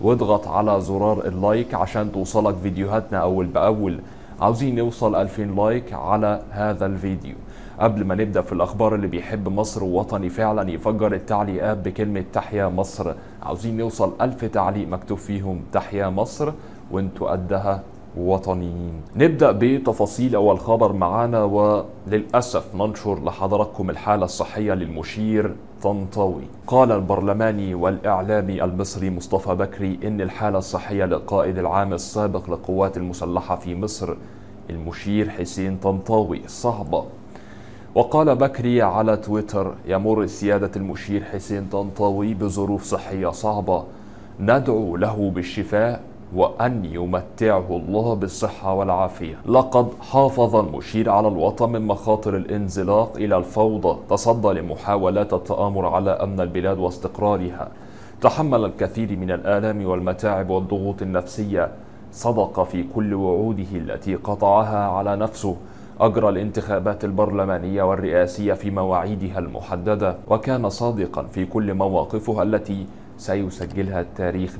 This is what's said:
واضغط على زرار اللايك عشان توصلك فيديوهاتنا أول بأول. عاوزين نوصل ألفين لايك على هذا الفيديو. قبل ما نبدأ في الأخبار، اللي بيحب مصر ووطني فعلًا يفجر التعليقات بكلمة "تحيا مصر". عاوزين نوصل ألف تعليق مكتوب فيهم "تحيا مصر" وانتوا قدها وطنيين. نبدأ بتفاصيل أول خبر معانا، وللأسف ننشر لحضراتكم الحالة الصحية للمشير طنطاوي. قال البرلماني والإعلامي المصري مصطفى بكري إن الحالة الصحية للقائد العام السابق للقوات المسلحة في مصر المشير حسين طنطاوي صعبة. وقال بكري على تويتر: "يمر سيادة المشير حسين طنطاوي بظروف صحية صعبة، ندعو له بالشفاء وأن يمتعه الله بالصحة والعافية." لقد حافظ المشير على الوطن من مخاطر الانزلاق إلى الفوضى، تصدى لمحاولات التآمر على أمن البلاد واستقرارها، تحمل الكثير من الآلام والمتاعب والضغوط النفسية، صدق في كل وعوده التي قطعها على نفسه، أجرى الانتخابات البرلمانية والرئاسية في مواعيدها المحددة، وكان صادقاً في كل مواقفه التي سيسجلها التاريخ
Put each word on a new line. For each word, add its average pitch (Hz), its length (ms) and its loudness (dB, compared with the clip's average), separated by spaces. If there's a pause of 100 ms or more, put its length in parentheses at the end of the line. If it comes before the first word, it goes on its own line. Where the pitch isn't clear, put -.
واضغط 107 460 4
على 101 340 2
زرار 98 440 2
اللايك 101 480 0
عشان 101 380 -2
توصلك 98 440 2
فيديوهاتنا 98 600 -2
أول 90 280 2
بأول. 95 540 2 (420)
عاوزين 120 340 2
نوصل 117 400 2
ألفين 98 400 0
لايك 110 380 2
على 104 480 2 (100)
هذا 101 340 0
الفيديو. 92 500 -4 (440)
قبل 104 260 4
ما 92 100 0
نبدأ 101 260 2
في 92 120 -8
الأخبار، 101 420 2
اللي 98 120 0
بيحب 95 420 -4
مصر 104 340 -2
ووطني 92 460 0
فعلًا 107 420 0
يفجر 104 420 0
التعليقات 101 640 0
بكلمة 98 460 -2 (100)
"تحيا 101 340 0
مصر". 90 460 -2 (300)
عاوزين 113 340 -4
نوصل 113 440 0
ألف 123 240 0
تعليق 101 420 0
مكتوب 92 300 -4
فيهم 95 440 -4 (120)
"تحيا 98 360 0
مصر" 123 420 -2 (400)
وانتوا 95 400 -2
قدها 98 520 -2 (340)
وطنيين. 87 760 0 (220)
نبدأ 143 360 6
بتفاصيل 117 840 2
أول 101 240 6
خبر 110 340 4
معانا، 107 500 2
وللأسف 104 1300 0
ننشر 101 480 -2
لحضراتكم 95 640 0
الحالة 98 360 2
الصحية 104 480 -2
للمشير 95 840 -2 (280)
طنطاوي. 98 600 0 (240)
قال 127 240 6
البرلماني 101 840 2
والإعلامي 95 880 0
المصري 92 460 -2
مصطفى 90 460 -2
بكري 95 480 -2
إن 104 180 -2
الحالة 98 360 -2
الصحية 98 480 -2
للقائد 90 520 0
العام 92 360 0
السابق 95 560 -2
للقوات 92 480 0
المسلحة 90 580 -4
في 87 200 -6
مصر 95 380 -4 (560)
المشير 92 600 -2
حسين 95 480 -4
طنطاوي 98 720 0
صعبة. 87 580 -2 (880)
وقال 147 400 6
بكري 123 460 4
على 107 360 4
تويتر: 104 560 -2 (140)
"يمر 104 380 2
سيادة 101 500 0
المشير 98 480 -2
حسين 98 480 -6
طنطاوي 101 600 0
بظروف 98 500 0
صحية 95 460 -2
صعبة، 95 540 0 (560)
ندعو 110 580 2
له 101 380 0
بالشفاء 104 640 0 (340)
وأن 110 500 2
يمتعه 90 840 0
الله 98 440 0
بالصحة 95 600 -2
والعافية." 92 640 0 (100)
لقد 123 420 6 (240)
حافظ 127 440 4
المشير 107 540 0
على 107 180 6
الوطن 104 420 2
من 110 180 -2
مخاطر 104 500 2
الانزلاق 98 800 0
إلى 101 220 2
الفوضى، 107 640 2 (100)
تصدى 113 380 4
لمحاولات 95 840 0
التآمر 98 520 0
على 95 260 2
أمن 98 280 0
البلاد 90 380 0
واستقرارها، 92 880 -2 (540)
تحمل 127 440 4
الكثير 101 520 -2
من 92 140 -2
الآلام 101 540 0
والمتاعب 92 640 0
والضغوط 95 520 -2
النفسية، 95 720 -2 (400)
صدق 104 520 0
في 90 220 -2 (100)
كل 104 180 0
وعوده 98 600 0
التي 87 420 -4
قطعها 104 720 2
على 98 260 0
نفسه، 104 400 -2 (440)
أجرى 110 300 6
الانتخابات 101 760 0
البرلمانية 98 800 0
والرئاسية 92 720 2
في 98 180 -2
مواعيدها 95 680 0
المحددة، 92 760 -2 (140)
وكان 117 400 2
صادقاً 101 540 -2
في 92 220 -4
كل 101 280 0
مواقفه 98 720 0
التي 101 420 0 (320)
سيسجلها 95 840 -4
التاريخ 90 580 -4